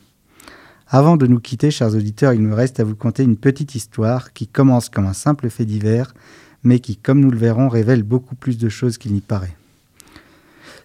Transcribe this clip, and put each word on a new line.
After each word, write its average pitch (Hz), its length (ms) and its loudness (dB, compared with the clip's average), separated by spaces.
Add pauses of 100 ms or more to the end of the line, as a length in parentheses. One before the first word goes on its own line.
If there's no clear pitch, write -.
(880)
Avant 151 300 4
de 135 100 2
nous 123 140 4
quitter, 147 320 -2
chers 110 240 -2
auditeurs, 107 360 0
il 110 100 0
me 107 120 0
reste 127 240 -2
à 117 60 -2
vous 110 100 -4
conter 117 300 -4
une 117 120 2
petite 135 380 -2
histoire 120 580 -6
qui - 140 -12
commence 127 420 2
comme 101 180 -4
un 95 80 -4
simple 143 360 -4
fait 117 160 -6
divers, 107 480 -2 (480)
mais 123 160 4
qui, 110 180 -6
comme 139 220 0
nous 135 140 4
le 113 60 -4
verrons, 117 300 2
révèle 117 360 2
beaucoup 127 320 -4
plus 123 200 -6
de 113 120 -4
choses 117 300 -4
qu'il 104 160 -4
n'y 101 60 -2
paraît. 92 360 -8 (1300)